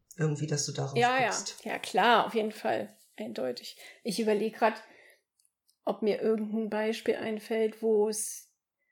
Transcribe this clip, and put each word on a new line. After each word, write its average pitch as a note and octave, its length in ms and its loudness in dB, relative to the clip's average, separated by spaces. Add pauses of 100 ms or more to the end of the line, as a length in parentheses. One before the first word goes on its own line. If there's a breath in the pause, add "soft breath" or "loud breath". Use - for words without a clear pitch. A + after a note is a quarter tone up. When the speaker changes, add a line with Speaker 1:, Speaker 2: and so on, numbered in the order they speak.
(160)
Speaker 1:
irgendwie, D3+ 320 0
dass D3 180 0
du C#3+ 60 -6
darauf C#3 260 -4
Speaker 2:
Ja, B3 220 4
ja. A#3+ 100 4
Speaker 1:
guckst. - 240 -6 (100)
Speaker 2:
Ja, - 140 -6
klar, G#3+ 480 4
auf G3+ 80 -6
jeden G#3+ 180 0
Fall. A3 400 -2 (240)
Eindeutig. A3+ 600 -6 (260 loud breath)
Ich G#3+ 160 -4
überleg G#3+ 400 0
grad, A#3 160 4 (1080 soft breath)
ob G#3 180 -2
mir G#3 180 0
irgendein A3 480 0
Beispiel A3 480 0
einfällt, A3 640 -2
wo A3 280 4
es - 400 -6 (440)